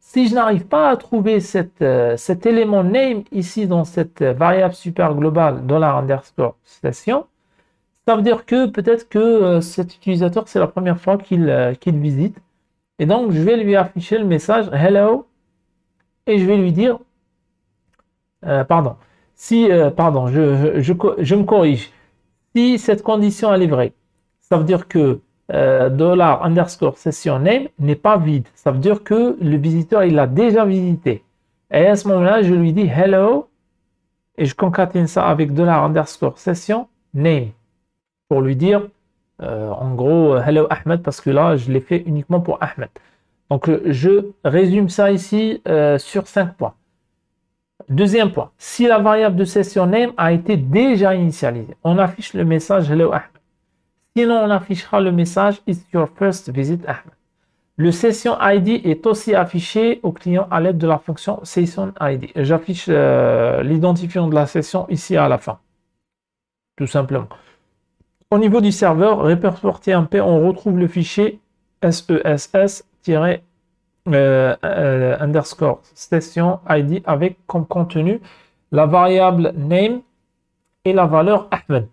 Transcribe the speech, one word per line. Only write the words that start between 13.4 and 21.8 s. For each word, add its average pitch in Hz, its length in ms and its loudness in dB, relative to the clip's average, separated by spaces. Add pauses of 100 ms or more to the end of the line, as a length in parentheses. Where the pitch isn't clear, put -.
vais 214 160 2
lui 202 200 0
afficher 185 420 -2
le 220 60 -2
message 196 480 0
Hello. 202 560 2 (960)
Et 214 120 2
je 185 60 2
vais 202 120 2
lui 180 160 0
dire, 226 260 0 (1500)
euh, 139 200 0
pardon, 151 320 0 (380)
si, 226 380 2
euh, 160 180 4
pardon, 139 380 0
je, 139 280 2
je, 147 240 0
je 139 120 0
co-, 175 260 0
je 165 160 0
me 208 100 2
corrige. 165 460 2 (640)